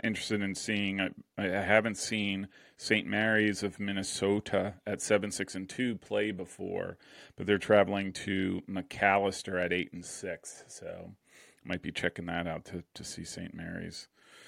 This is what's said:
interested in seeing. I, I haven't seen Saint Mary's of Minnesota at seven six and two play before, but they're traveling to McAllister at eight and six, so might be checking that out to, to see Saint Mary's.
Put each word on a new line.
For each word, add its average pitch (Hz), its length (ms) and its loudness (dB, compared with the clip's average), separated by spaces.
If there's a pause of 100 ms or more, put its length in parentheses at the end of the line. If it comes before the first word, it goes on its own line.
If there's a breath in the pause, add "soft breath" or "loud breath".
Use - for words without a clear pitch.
interested 107 380 0
in 98 140 -2
seeing. 101 460 0
I, 92 80 0 (280)
I 101 60 -2
haven't 101 540 4
seen 101 500 -2 (300 soft breath)
Saint - 300 2
Mary's 107 560 4
of 98 160 -4
Minnesota 98 960 0 (100)
at 98 160 -4
seven 104 300 4
six - 240 -4
and 95 120 -6
two 123 280 -2
play 107 360 -2
before, 92 680 -6 (380 loud breath)
but 95 100 -8
they're 101 120 6
traveling 98 560 6
to 95 560 -2
McAllister 98 960 0
at 87 100 0
eight 90 200 -2
and 87 120 -12
six, - 600 -10
so 87 440 -12 (520 soft breath)
might 90 180 -4
be 82 100 -6
checking 87 360 -2
that 87 200 -2
out 80 180 -6
to, 87 180 -10 (100)
to - 100 -14
see - 200 -10
Saint - 300 -10
Mary's. 85 540 -10 (400 loud breath)